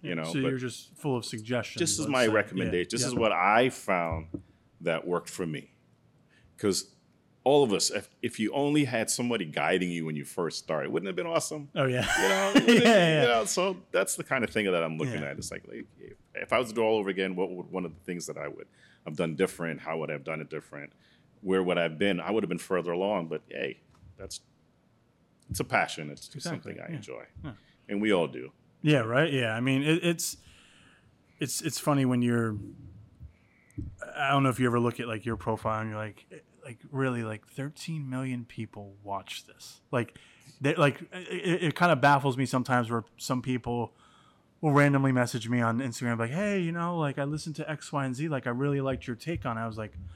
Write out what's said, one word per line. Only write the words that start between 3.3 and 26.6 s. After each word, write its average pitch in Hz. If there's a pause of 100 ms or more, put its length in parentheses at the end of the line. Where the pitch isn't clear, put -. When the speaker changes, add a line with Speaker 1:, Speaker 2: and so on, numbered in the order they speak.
Speaker 1:
I 104
found 82 (540)
that 82
worked 87
for 92
me. 76 (840)
'Cause - (520)
all 143
of 113
us, -
if, - (120)
if 117
you 107
only 143
had 117
somebody 120
guiding 85
you 85
when 78
you 69
first 82
started, 76
wouldn't 185
it 190
have 180
been 175
awesome? 151
Speaker 2:
Oh, 139
yeah. 123 (160)
Speaker 1:
You 480
know, 196
Speaker 2:
<laughs> -
Speaker 1:
wouldn't 262
it, 233
Speaker 2:
Yeah, 226
yeah. 160
Speaker 1:
you 180
know, -
so 185 (140)
that's 185
the 165
kind 131
of 107
thing 107
that 87
I'm 80
looking 80
Speaker 2:
Yeah. 71
Speaker 1:
at. 71
It's -
like, -
like, - (500)
if -
I 117
was 120
to 107
do 117
all 110
over 98
again, 92
what 92
would 87
one 90
of 82
the 85
things 87
that 76
I 73
would - (400)
I've 78
done 82
different? 82
How 80
would 76
I 76
have 71
done 80
it 67
different? 73 (500)
Where 95
would 90
I 85
have 80
been? 95
I 82
would 107
have 87
been 87
further 87
along, 92
but 80
hey, - (380)
that's, - (1080)
it's -
a -
passion. 85
It's 71
just -
Speaker 2:
Exactly, 143